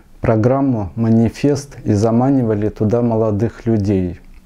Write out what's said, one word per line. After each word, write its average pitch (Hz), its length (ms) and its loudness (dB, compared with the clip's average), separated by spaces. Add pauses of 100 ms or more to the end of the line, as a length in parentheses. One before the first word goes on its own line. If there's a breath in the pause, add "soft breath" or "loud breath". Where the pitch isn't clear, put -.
(220)
программу, 117 760 0
манифест 113 880 0
и 110 100 0
заманивали 113 760 0
туда 110 320 -2
молодых 113 640 -2
людей. 98 540 0 (260)